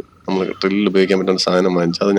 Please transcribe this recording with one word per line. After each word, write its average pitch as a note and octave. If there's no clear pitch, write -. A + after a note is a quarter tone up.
നമ്മൾ F#2+
ഡ്രില്ലിൽ G2
ഉപയോഗിക്കാൻ F#2+
പറ്റുന്ന F#2
സാധനം F#2
വാങ്ങിച്ചു. E2+
അത് G2+